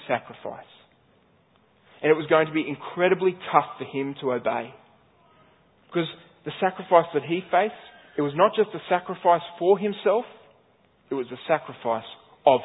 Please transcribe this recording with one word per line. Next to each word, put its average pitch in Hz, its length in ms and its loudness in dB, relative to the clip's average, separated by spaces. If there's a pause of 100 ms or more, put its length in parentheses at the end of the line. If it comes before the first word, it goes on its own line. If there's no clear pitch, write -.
sacrifice. - 560 -8 (1400)
And 151 100 2
it 151 60 4
was 151 120 -6
going 160 180 4
to 151 80 -8
be 156 120 -2
incredibly 180 680 0 (160)
tough 147 240 2
for 131 80 -12
him 139 380 -6
to 131 100 0
obey. 120 400 -4 (1120)
Because 165 220 -4 (380)
the 151 120 -10
sacrifice 185 540 2
that 143 120 -2
he 170 260 -4
faced, 196 240 0 (420)
it 147 60 -2
was 143 120 -2
not 202 220 4
just 214 180 2
a 160 140 -12
sacrifice 175 540 2 (160)
for 185 200 4
himself, 208 460 0 (840)
it 135 40 -6
was 127 160 -6
a 123 160 -14
sacrifice 123 600 -4 (380)
of 127 180 6